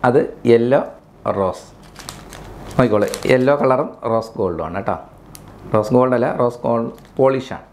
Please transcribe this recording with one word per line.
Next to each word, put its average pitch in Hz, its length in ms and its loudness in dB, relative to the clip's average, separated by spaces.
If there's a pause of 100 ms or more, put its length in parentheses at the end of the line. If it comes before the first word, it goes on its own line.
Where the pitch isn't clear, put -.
അത് 123 120 4 (320)
യെല്ലോ 120 280 4 (580)
റോസ്. 95 260 -4 (1080)
നോക്കിക്കോളൂ, 107 340 2 (260)
യെല്ലോ 131 280 4
കളറും 131 280 2 (220)
റോസ് 113 280 -2
ഗോൾഡും 82 280 -2
ആണ് 92 140 -6
കേട്ടോ. 98 140 -4 (800)
റോസ് 107 220 2
ഗോൾഡ് 127 200 4
അല്ല, 123 120 0 (120)
റോസ് 120 240 -2
ഗോൾഡ് 117 260 -2 (280)
പോളിഷാണ്. 131 540 0